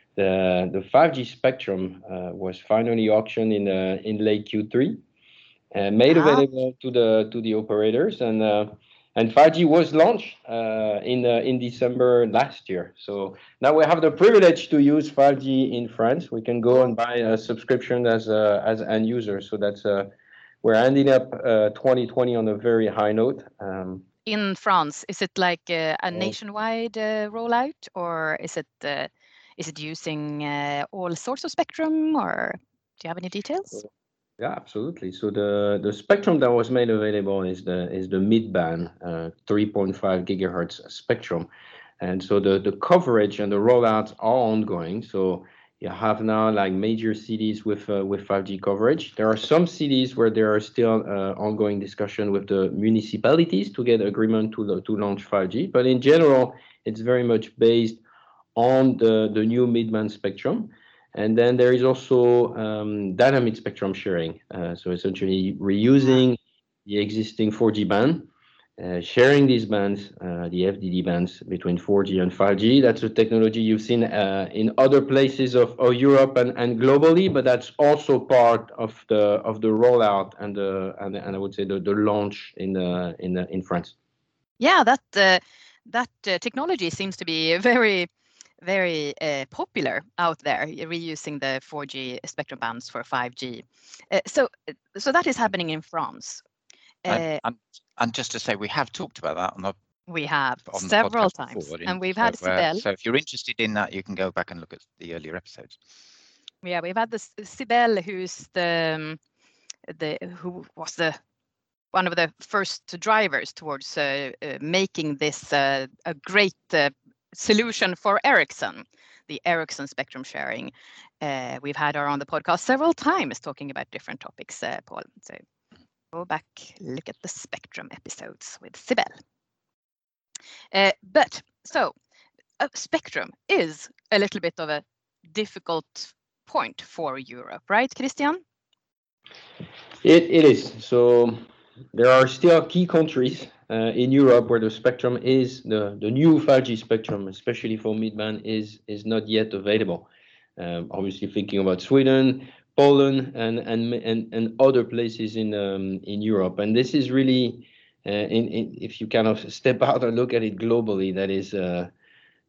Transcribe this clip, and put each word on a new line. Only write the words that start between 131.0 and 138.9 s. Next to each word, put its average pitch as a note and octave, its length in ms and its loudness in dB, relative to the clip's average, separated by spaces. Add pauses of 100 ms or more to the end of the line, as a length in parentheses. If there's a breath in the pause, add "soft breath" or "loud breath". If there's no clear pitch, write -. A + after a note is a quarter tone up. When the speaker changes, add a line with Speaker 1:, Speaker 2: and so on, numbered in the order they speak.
Speaker 2:
but, - 300 2 (240)
so, A3+ 280 -4 (640 soft breath)
uh, C#4+ 140 -2
spectrum - 580 -8 (180)
is E3 400 -2 (220)
a G#3+ 60 4
little G3 220 -2
bit E3+ 200 -6
of D#3+ 100 -6
a D3 140 -6 (500)
difficult - 800 -8 (340)
point - 340 -6
for C#3 380 -8
Europe, B2 500 -16
right, A#3 240 0
Christian? D4 480 -4 (1600 loud breath)